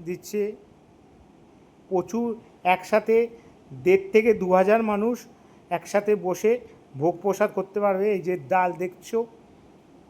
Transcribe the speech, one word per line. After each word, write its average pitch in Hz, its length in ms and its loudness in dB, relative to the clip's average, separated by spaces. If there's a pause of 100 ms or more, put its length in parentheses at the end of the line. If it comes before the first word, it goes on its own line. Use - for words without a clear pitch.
দিচ্ছে। 202 500 -6 (1300)
প্রচুর, 220 500 -4 (240)
একসাথে 214 640 2 (560)
দেড় 190 280 4
থেকে 220 220 4
দু 185 200 0
হাজার 202 300 4
মানুষ 214 440 -2 (420)
একসাথে 208 460 -2
বসে 185 440 0 (360)
ভোগ 160 260 0
প্রসাদ 202 340 0
করতে 190 240 -6
পারবে। 202 320 0
এই 190 100 -2
যে 180 160 -4 (120)
ডাল 185 220 2
দেখছো, 185 540 -6 (840)